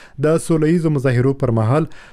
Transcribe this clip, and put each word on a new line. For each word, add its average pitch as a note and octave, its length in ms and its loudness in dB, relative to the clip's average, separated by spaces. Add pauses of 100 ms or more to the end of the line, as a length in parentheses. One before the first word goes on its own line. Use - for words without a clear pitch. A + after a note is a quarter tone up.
(260)
د D#3+ 220 2
سوله D#3 240 0
ییزو E3 240 0
مظاهرو B2+ 360 2 (120)
پر A#2+ 160 0
مهال C3 260 0 (280)